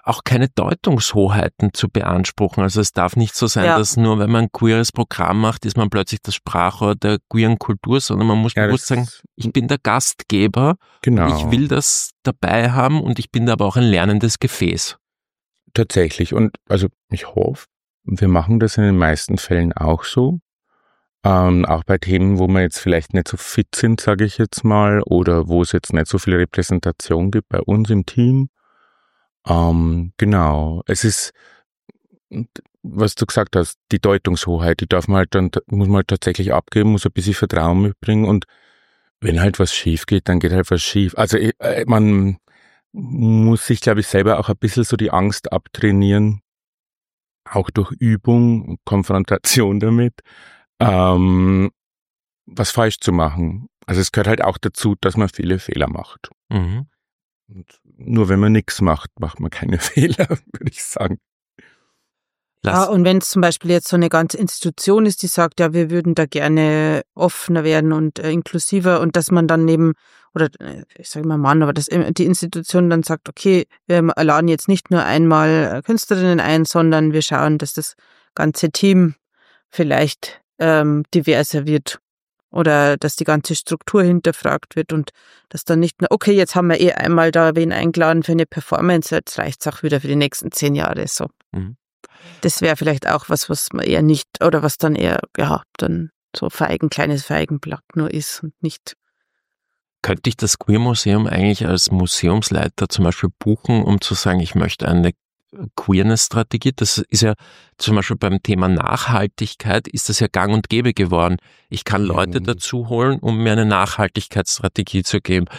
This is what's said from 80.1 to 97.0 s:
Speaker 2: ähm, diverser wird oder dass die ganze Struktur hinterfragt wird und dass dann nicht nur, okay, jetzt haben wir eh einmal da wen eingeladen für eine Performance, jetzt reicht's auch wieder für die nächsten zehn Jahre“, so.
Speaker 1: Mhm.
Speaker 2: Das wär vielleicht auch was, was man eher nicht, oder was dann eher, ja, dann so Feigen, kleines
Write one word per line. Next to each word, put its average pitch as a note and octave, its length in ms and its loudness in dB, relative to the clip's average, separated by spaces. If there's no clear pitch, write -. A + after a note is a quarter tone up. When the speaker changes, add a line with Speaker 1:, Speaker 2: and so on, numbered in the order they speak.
Speaker 2:
ähm, D3+ 460 2
diverser D3+ 540 0
wird D3+ 320 -2
oder D3 460 2
dass D3+ 180 -4
die D#3+ 100 -6
ganze D3+ 300 0
Struktur - 480 -2
hinterfragt - 720 0
wird D#3+ 180 -4
und D#3 180 -2
dass - 160 -12
dann E3 160 2
nicht E3+ 200 -2
nur, - 100 0
okay, G3+ 220 0
jetzt F#3+ 220 2
haben F3+ 140 2
wir E3 120 2
eh F3 120 2
einmal E3 380 2
da D#3+ 240 2
wen E3 180 0
eingeladen E3 500 0
für - 80 -2
eine E3 140 2
Performance, E3 680 -2
jetzt - 240 -6
reicht's - 300 -6
auch - 160 -10
wieder D3 180 0
für C#3+ 60 -8
die C#3+ 80 -2
nächsten - 360 -2
zehn C#3+ 240 -2
Jahre“, - 320 -6
so. - 200 -8
Speaker 1:
Mhm. F#2 260 -10
Speaker 2:
Das - 200 -2
wär D#3+ 160 0
vielleicht D3 300 -2
auch - 220 -2
was, - 200 -4
was - 240 -6
man - 120 -4
eher D#3+ 160 0
nicht, D3+ 260 2
oder D#3 200 2
was D3 140 -2
dann D#3 180 0
eher, - 240 0
ja, D3 260 -2
dann E3 340 -4
so - 140 -6
Feigen, - 400 -2
kleines D3 340 -2